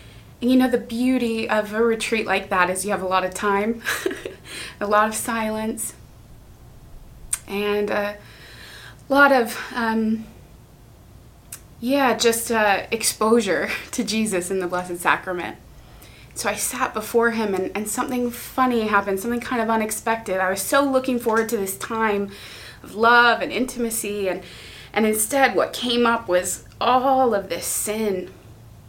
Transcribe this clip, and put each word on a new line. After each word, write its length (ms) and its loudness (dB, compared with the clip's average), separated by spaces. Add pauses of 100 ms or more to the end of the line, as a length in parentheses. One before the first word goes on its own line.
(420)
And 80 0
you 80 6
know, 100 6
the 120 2
beauty 680 0
of 260 -2
a 100 0
retreat 420 0
like 240 -2
that 200 2
is 140 -4
you 80 -2
have 120 -2
a 40 -4
lot 160 2
of 100 -4
time, 480 0 (500)
<laughs> 500 -14
a 60 -4
lot 200 4
of 80 -4
silence, 760 -4 (1500)
and 440 -2
a 260 -2 (920)
lot 240 8
of, 260 2 (160)
um, 520 -2 (1500)
yeah, 380 2
just, 340 2
uh, 400 4
exposure 800 2 (100)
<laughs> 120 -14
to 120 -2
Jesus 460 0
in 100 0
the 80 -2
Blessed 300 -4
Sacrament. 600 -2 (800)
So 140 -2
I 60 0
sat 400 -4
before 360 2
him, 220 0
and, 220 -2
and 120 -4
something 440 -2
funny 560 0
happened, 320 2
something 200 -4
kind 220 -2
of 80 0
unexpected. 680 -2
I 120 2
was 120 -2
so 220 2
looking 360 2
forward 300 2
to 80 0
this 200 -4
time 540 0 (500)
of 140 -16
love 460 6
and 100 -4
intimacy, 760 -4
and, 160 -4 (500)
and 140 2
instead 480 2
what 180 2
came 320 0
up 220 0
was 380 0 (140)
all 540 4
of 160 -2
this 160 -4
sin, 640 -2 (600)